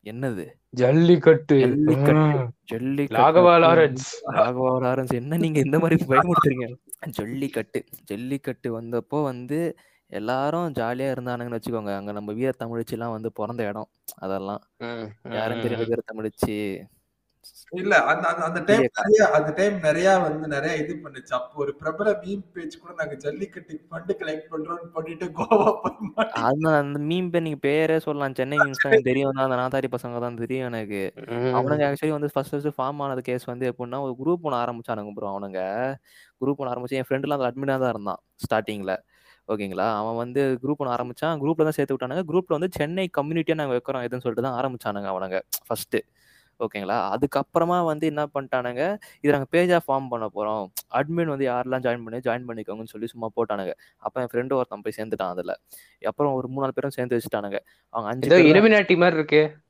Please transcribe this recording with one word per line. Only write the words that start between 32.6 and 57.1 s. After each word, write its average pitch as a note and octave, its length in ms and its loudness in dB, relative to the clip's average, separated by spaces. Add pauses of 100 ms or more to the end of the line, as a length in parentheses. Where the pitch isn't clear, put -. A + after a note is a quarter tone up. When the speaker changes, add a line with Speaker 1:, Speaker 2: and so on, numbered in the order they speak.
Speaker 1:
ஃபார்ம் C#3+ 320 -4
ஆனது C3+ 240 -4
கேஸ் B2 220 -4
வந்து B2 260 -4
எப்படின்னா, B2 300 -8
ஒரு C3 240 -6
குரூப் E3+ 220 0
ஒண்ணு C3+ 100 0
ஆரம்பிச்சானுங்க A#2 580 -6
ப்ரோ G2+ 240 -6
அவனுங்க. G2 200 -8 (840)
குரூப் C#3 180 -2
ஒண்ணு C3 120 -6
ஆரம்பிச்சு, B2 180 -6
என் C3 200 -2
ஃப்ரெண்டுலாம் C#3 300 -2
அதுல B2 120 0
அட்மினா C3+ 280 -2
தான் B2+ 120 2
இருந்தான் G2+ 320 -6 (140)
ஸ்டார்டிங்ல. G2+ 600 -2 (520)
ஓகேங்களா? G2+ 460 -2
அவன் A2 220 -4
வந்து B2+ 460 -2
குரூப் C#3+ 220 -4
ஒண்ணு B2 80 -2
ஆரம்பிச்சான். B2 480 -4
குரூப்ல D#3 220 0
தான் D#3 100 2
சேர்த்து C#3 220 0
விட்டானுங்க. C3 340 -4
குரூப்ல F3+ 180 0
வந்து E3 240 -2
சென்னை F3 400 -4 (100)
கம்யூனிட்டியா D#3+ 340 0
நாங்க C#3+ 200 -2
வைக்கிறோம் B2+ 300 -4
எதுன்னு B2 160 -6
சொல்லிட்டு A#2 220 -4
தான் B2+ 220 -2
ஆரம்பிச்சானுங்க G#2 440 -4
அவனுங்க F#2+ 320 -4 (260)
ஃபர்ஸ்ட். - 300 -4 (600)
ஓகேங்களா? G2+ 560 -2
அதுக்கப்புறமா E3 720 0
வந்து D#3 220 0
என்ன D3+ 180 -2
பண்ணிட்டானுங்க, C3+ 720 -4 (240)
"இது D3 120 4
நாங்க C#3 180 2
பேஜா F3 280 4 (100)
ஃபார்ம் C3+ 200 -2
பண்ண A2+ 260 -6
போறோம். G#2 320 -4 (280)
அட்மின் D#3+ 320 0
வந்து C#3 240 -2
யாரெல்லாம் B2+ 320 -2
ஜாயின் A#2+ 220 -2
பண்ணி, A2+ 120 -10
ஜாயின் B2 320 -4
பண்ணிக்கோங்கன்னு" A2 380 -8
சொல்லி A2 200 -10
சும்மா A2+ 300 -8
போட்டானுங்க. G2+ 360 -2 (240)
அப்ப - 240 -6
என் B2 120 -2
ஃப்ரெண்டு B2+ 200 -2
ஒருத்தன் A#2+ 280 -2
போய் G#2+ 160 -6
சேர்ந்துட்டான் G#2+ 320 -4
அதுல. F2+ 320 -6 (440)
அப்புறம் C#3 300 0
ஒரு B2+ 140 -4
மூணு, C3 120 -6
நாலு C3 120 0
பேரும் C#3 180 -4
சேர்ந்து B2 260 -2